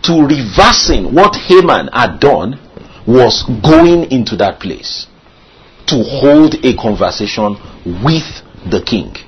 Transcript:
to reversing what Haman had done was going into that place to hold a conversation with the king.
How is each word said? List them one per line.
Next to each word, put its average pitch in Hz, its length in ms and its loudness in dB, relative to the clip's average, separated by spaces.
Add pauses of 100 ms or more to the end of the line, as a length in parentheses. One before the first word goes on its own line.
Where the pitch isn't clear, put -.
to 165 200 0
reversing 139 920 0
what 185 200 4
Haman 165 580 2
had 107 280 -2
done 113 380 0 (480)
was 120 360 2 (200)
going 165 500 4
into 113 240 -4
that 95 240 -2
place - 460 -12 (800)
to 131 160 -2
hold 143 520 2 (100)
a 127 120 2
conversation 104 800 -4 (480)
with 160 200 0 (460)
the 104 120 -2
king. 71 340 -6 (120)